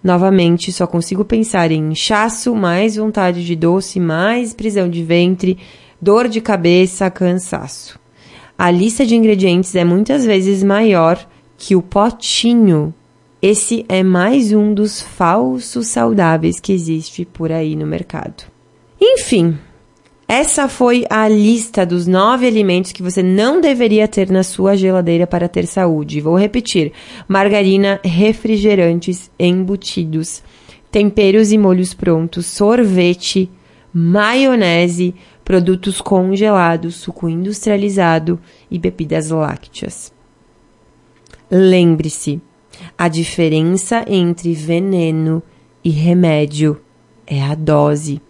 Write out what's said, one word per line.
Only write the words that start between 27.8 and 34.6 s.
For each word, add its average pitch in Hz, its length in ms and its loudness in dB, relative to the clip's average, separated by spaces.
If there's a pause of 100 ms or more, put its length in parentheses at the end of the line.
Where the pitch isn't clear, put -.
refrigerantes, 196 1400 0
embutidos, 180 1040 -4 (480)
temperos 208 640 4
e 220 60 4
molhos 185 340 2
prontos, 170 540 -2
sorvete, 190 1040 0 (420)
maionese, 180 1200 2 (300)